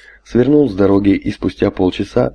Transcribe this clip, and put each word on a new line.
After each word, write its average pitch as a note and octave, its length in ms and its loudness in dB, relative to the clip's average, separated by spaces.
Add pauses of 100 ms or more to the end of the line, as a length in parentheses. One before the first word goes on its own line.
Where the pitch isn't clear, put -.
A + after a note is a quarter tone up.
(240)
свернул C3+ 460 2
с G2 40 -8
дороги G2 360 2
и G2 220 -2
спустя F#2+ 400 -4
полчаса G2+ 640 -4